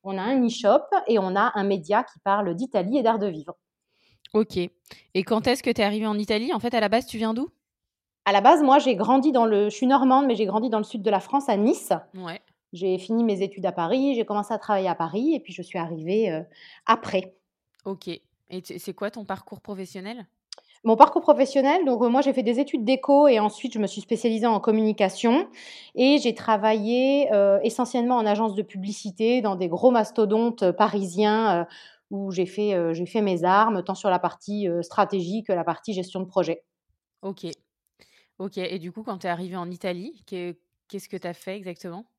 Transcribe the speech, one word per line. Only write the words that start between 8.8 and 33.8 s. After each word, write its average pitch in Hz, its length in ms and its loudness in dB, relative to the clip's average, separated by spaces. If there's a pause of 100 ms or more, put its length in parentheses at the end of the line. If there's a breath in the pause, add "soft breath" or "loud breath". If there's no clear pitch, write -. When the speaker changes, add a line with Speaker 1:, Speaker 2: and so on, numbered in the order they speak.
Speaker 1:
grandi 254 360 4
dans 240 140 4
le, 208 240 2
je 208 60 -8
suis 254 120 0
normande, 269 400 4
mais 233 80 2
j'ai 208 100 0
grandi 220 240 -2
dans 220 80 0
le 208 80 -2
sud 220 160 -10
de 214 80 0
la 196 100 2
France, 277 300 -2
à 202 80 2
Nice. 220 340 0 (240)
Speaker 2:
Ouais. 175 260 -12 (320)
Speaker 1:
J'ai 185 260 -2
fini 226 240 -2
mes 202 180 0
études 196 240 -6
à 180 60 0
Paris, 254 440 0
j'ai 226 80 -2
commencé 208 300 -4
à 208 60 -6
travailler 190 280 0
à 170 80 0
Paris 208 380 -2
et 262 60 -2
puis - 120 -14
je 175 120 -14
suis 180 160 -10
arrivée, 170 520 -2
euh, 160 100 -6 (440 loud breath)
après. 208 480 0 (520)
Speaker 2:
Ok. 196 240 -10 (400)
Et 180 120 -12
t-, - 180 -14
c'est 185 140 -12
quoi 208 180 -6
ton 214 140 -14
parcours - 340 -12
professionnel ? 196 680 -14 (600 soft breath)
Speaker 1:
Mon 226 100 6
parcours 320 260 6
professionnel, 285 640 2
donc, 240 180 0
euh, 247 60 2
moi, 247 140 2
j'ai 277 100 0
fait 254 120 -2
des 240 180 0
études 247 240 -4
d'éco 277 420 4
et 226 140 4
ensuite, 214 320 -4
je 220 60 -6
me 202 80 0
suis 202 120 -8
spécialisée 226 460 -2
en 220 160 2
communication 220 880 0 (460 loud breath)
et 277 220 4
j'ai 226 160 0
travaillé, 226 1000 2
euh, 202 300 4
essentiellement 240 520 0
en 220 100 0
agence 208 300 0
de 208 60 -4
publicité 208 800 -4
dans 202 160 -2
des 180 100 -2
gros 175 240 4
mastodontes, 226 720 0
euh, 180 80 4
parisiens, 208 880 0
euh, 170 60 -2 (440 loud breath)
où 196 220 -8
j'ai 180 140 -2
fait, 208 280 -4
euh, 170 200 -2
j'ai 175 120 -4
fait 214 160 -2
mes 180 220 0
armes, 196 400 2